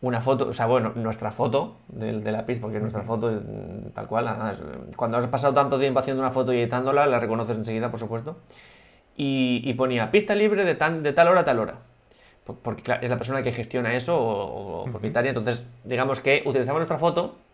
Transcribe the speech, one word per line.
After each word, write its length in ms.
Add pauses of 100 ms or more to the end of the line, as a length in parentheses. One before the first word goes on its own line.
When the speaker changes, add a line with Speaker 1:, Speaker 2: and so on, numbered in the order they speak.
Speaker 1:
una 200
foto, 280
o 40
sea, 140
bueno, 280
nuestra 360
foto 480 (100)
del, 340
de 100
la 140
pista, 160
porque 160
nuestra 240
Speaker 2:
Ujú. 60
Speaker 1:
foto, 220
mm, 640
tal 120
cual, 220
además, 340 (340)
cuando 200
has 100
pasado 280
tanto 240
tiempo 220
haciendo 220
una 80
foto 220
y 60
editándola, 480
la 140
reconoces 360
enseguida, 340
por 100
supuesto. 360 (800)
Y, 480
y 100
ponía, 360
"Pista 240
libre 300
de 100
tan, 280
de 100
tal 160
hora 120
a 40
tal 140
hora". 160 (680)
Por-, 120
porque, 260
claro, 200
es 80
la 60
persona 260
que 100
gestiona 420
eso 220
o, 640
o 20
Speaker 2:
Ujú. 100
Speaker 1:
propietaria. 380
Entonces, 340 (200)
digamos 360
que 240
utilizamos 360
nuestra 180
foto 380 (180)